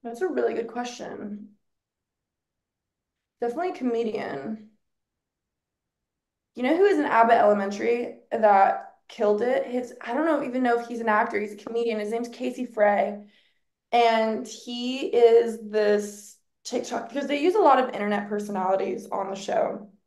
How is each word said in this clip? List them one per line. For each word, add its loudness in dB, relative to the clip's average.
That's -8
a -2
really -2
good -6
question. -12
Definitely -4
a -10
comedian. -6
You -6
know 2
who 6
is 4
in 0
Abbott 6
Elementary 2
that 4
killed 0
it? 0
His, -6
I -8
don't 0
know, 0
even -4
know 2
if -10
he's -10
an -2
actor. 2
He's -6
a -16
comedian. -4
His -6
name's -4
Casey -8
Frey. 0
And 2
he -8
is 6
this -2
TikTok, -6
because -6
they -2
use 2
a 2
lot 6
of -4
internet -4
personalities -4
on -6
the -8
show. -4